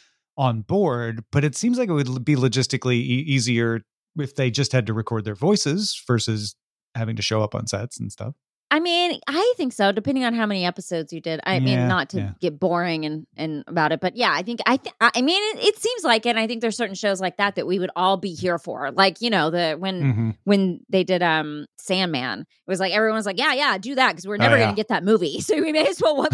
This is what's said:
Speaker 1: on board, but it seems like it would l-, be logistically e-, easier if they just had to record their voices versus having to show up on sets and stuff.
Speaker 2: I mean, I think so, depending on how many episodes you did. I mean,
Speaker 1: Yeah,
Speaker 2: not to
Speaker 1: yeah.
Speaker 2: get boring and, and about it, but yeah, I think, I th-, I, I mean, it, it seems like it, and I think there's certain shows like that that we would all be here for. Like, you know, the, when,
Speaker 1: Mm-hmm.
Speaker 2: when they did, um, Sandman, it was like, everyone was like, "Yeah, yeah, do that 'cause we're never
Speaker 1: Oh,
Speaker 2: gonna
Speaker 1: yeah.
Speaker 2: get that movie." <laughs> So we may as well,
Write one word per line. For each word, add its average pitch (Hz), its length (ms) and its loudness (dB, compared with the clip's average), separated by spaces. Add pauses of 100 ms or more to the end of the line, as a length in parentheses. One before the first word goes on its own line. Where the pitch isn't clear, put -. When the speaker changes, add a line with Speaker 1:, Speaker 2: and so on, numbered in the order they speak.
(360)
Speaker 1:
on 120 260 0
board, 120 720 -2
but 143 120 2
it 147 120 0
seems 247 220 0
like 247 100 0
it 180 60 0
would 143 140 2
l-, 127 100 -4
be 139 180 2
logistically 127 580 2
e-, 123 320 0
easier 117 540 2 (380)
if 139 160 -4
they 131 160 0
just 135 220 -2
had 127 140 2
to 113 80 -2
record 110 300 -4
their 107 100 -6
voices 180 720 0
versus 110 500 0 (380)
having 113 220 -4
to 107 60 -6
show 110 200 0
up 104 120 -2
on 107 120 -4
sets 101 340 -6
and 110 120 -8
stuff. 110 220 -10 (380)
Speaker 2:
I 294 60 4
mean, 349 480 0
I 381 300 0
think 269 160 -4
so, 196 200 2
depending 254 320 -2
on 233 80 0
how 226 140 0
many 196 180 0
episodes 175 480 -4
you 165 80 -10
did. 160 240 -4
I 190 140 2
mean, 131 220 2
Speaker 1:
Yeah, 123 80 2
Speaker 2:
not 139 220 0
to 190 80 -4
Speaker 1:
yeah. 98 220 -4
Speaker 2:
get 156 200 -2
boring 175 440 0
and, 156 220 -6 (100)
and 151 300 -6
about 160 260 2
it, 160 80 -2
but 185 160 -2
yeah, 226 160 2
I 147 100 0
think, 226 220 -6
I 247 120 4
th-, - 240 -8
I, 233 160 8
I 247 60 2
mean, 359 200 2 (140)
it, - 80 -4
it 403 140 2
seems 453 260 -4
like 226 200 2
it, 240 60 0
and 226 80 0
I 226 80 0
think 226 140 -6
there's 226 160 -2
certain 202 180 -4
shows 196 260 -2
like 185 180 -4
that 202 180 0
that 139 100 -2
we 185 140 0
would 180 160 -2
all 185 200 4
be 190 160 -4
here 170 260 -2
for. 139 340 -8
Like, 190 280 2
you 233 80 -2
know, 165 220 2
the, 165 280 0
when, 185 240 -4
Speaker 1:
Mm-hmm. 113 280 0 (140)
Speaker 2:
when 190 440 2
they 190 160 2
did, 175 180 0
um, 151 440 0 (120)
Sandman, 147 640 -2
it 160 40 -16 (220)
was 180 120 -2
like, 190 120 -2
everyone 220 240 2
was 214 100 -4
like, 196 120 -4
"Yeah, 277 160 2
yeah, 262 220 0
do 220 200 -6
that 247 180 4
'cause 170 120 -14
we're 208 100 -4
never 202 180 4
Speaker 1:
Oh, 226 40 6
Speaker 2:
gonna 226 120 4
Speaker 1:
yeah. 202 60 -2
Speaker 2:
get 214 120 -2
that 175 160 0
movie." 202 360 2
<laughs> - 0 -
So 320 200 0
we 311 120 0
may 311 160 4
as 381 120 -6
well, 302 340 2